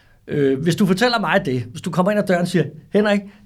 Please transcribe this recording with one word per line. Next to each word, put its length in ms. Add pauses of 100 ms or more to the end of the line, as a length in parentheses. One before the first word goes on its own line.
(280)
Øh, 340
hvis 140
du 100
fortæller 340
mig 240
det, 260
hvis 120
du 80
kommer 220
ind 80
ad 60
døren 160
og 60
siger, 160 (280)
"Henrik, 280
jeg 80 (180)